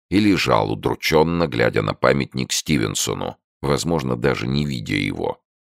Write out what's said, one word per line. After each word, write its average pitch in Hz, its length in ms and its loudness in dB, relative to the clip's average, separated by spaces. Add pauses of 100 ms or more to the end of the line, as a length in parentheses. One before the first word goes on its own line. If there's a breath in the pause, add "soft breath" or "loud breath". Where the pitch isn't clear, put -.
(100)
и 104 100 4
лежал 60 520 2
удручённо, 80 760 0
глядя 57 360 0
на 50 120 -2
памятник 65 580 0
Стивенсону, 50 840 -2 (240)
возможно, 69 560 0
даже 58 300 -2
не 69 180 0
видя 58 300 -4
его. 50 480 -4 (280)